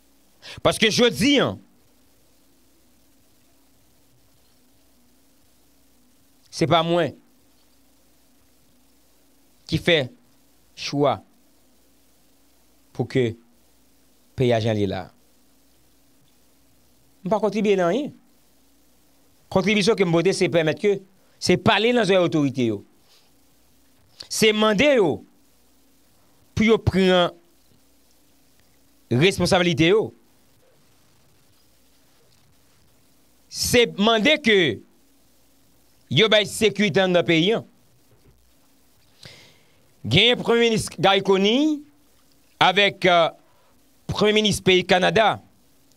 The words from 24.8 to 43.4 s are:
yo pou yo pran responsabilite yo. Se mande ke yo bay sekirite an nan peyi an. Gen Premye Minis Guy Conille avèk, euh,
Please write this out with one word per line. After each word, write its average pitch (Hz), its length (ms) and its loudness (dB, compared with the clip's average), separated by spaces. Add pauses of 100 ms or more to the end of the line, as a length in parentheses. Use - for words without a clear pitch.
yo 190 260 0 (1300)
pou 220 120 0
yo 214 160 4
pran 185 520 0 (1800)
responsabilite 175 840 2
yo. 208 160 0 (3500)
Se - 400 0 (160)
mande 226 400 2
ke 214 160 2 (1500)
yo 170 200 2
bay 214 200 2
sekirite 196 520 -2
an 185 120 0
nan 170 120 0
peyi 170 340 0
an. 120 40 -12 (2500)
Gen 202 360 2
Premye 233 260 0
Minis 214 300 -2
Guy 196 280 2
Conille 233 540 0 (840)
avèk, 185 440 0
euh, 170 240 4 (800)